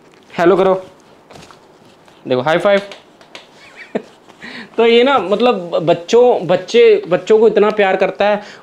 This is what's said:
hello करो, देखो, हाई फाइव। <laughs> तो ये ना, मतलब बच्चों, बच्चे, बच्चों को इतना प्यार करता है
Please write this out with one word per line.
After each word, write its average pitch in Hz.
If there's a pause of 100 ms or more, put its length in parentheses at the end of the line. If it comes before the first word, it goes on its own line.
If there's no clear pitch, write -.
(380)
hello 170
करो, 190 (1400)
देखो, 127
हाई 156
फाइव। 196 (1120)
<laughs> -
तो 226
ये 233
ना, 269
मतलब 190
बच्चों, 185
बच्चे, 208
बच्चों 180
को 226
इतना 202
प्यार 202
करता 190
है 208 (220)